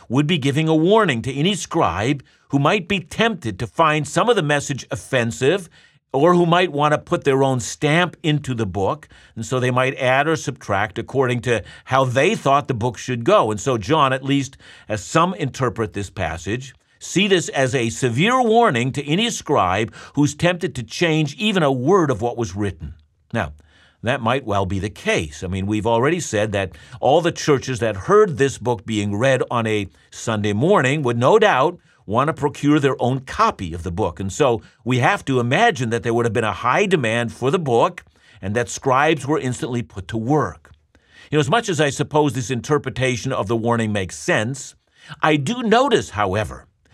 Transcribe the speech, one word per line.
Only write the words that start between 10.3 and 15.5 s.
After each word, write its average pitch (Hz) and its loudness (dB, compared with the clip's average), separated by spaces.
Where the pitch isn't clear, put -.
subtract 104 -4
according 123 0
to 113 0
how 135 2
they 135 2
thought 139 2
the 135 -2
book 120 -4
should 120 -6
go. 170 4
And 107 -4
so 135 -2
John, 131 2
at 135 -2
least 135 -2
as 104 -6
some 175 2
interpret 113 -4